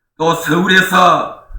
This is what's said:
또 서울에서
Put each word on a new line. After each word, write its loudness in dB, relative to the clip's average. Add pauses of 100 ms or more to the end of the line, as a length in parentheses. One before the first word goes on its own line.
(180)
또 0
서울에서 0 (140)